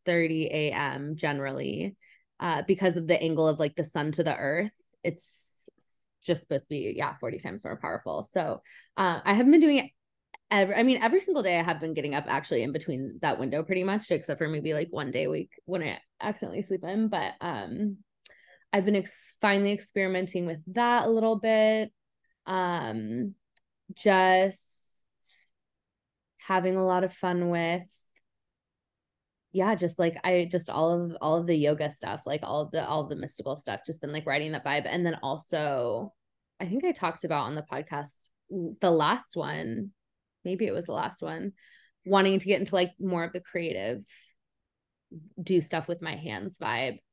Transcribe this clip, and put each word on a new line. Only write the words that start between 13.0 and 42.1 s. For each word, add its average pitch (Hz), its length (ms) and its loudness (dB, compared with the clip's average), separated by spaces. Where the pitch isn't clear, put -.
that 147 180 0
window 139 240 -2
pretty 185 220 0
much, 202 260 -2
except 151 260 -2
for 156 120 -2
maybe, 156 240 -2
like, 156 180 -2
one 139 180 -4
day 139 140 -2
a 143 60 0
week - 220 -4
when 175 180 -4
I 123 180 -6
accidentally 208 420 -6
sleep 190 220 -6
in. 208 240 0
But, 196 320 -2
um, 160 580 -4
I've 196 100 4
been 208 140 4
ex-, - 440 -6
finally 202 300 4
experimenting 185 720 -2
with 160 160 -6
that 240 320 4
a 226 40 4
little 226 280 4
bit. 220 560 4
Um, 127 880 -2
just 185 1120 2
having 185 360 2
a 190 100 2
lot 185 200 4
of 185 80 -6
fun 175 360 0
with, 170 400 0
yeah, 190 220 2
just, 175 240 -2
like, 170 240 2
I 180 280 2
just, 175 180 -2
all 160 220 2
of, 175 300 -2
all 156 160 2
of 170 100 0
the 170 80 4
yoga 147 360 2
stuff, - 340 -8
like, 147 180 -2
all 151 180 -2
of 151 100 -8
the, 160 140 -2
all 151 180 -2
of - 60 -8
the 147 60 -6
mystical 147 400 -6
stuff, 104 300 -6
just 160 160 -10
been, 147 100 -8
like, 156 140 -6
riding 151 260 -2
that 147 140 -6
vibe. 143 200 0
And 175 200 0
then 170 180 0
also, 139 920 -2
I 185 60 -6
think 226 180 -2
I 359 80 2
talked - 320 -4
about 147 220 -2
on 143 100 -6
the 151 80 -6
podcast, 143 680 -10
the 175 420 -2
last 165 460 2
one, 160 540 -6
maybe 190 220 -2
it 139 80 -2
was 175 120 -4
the - 80 -8
last - 280 -6
one, 165 320 -8
wanting 190 340 4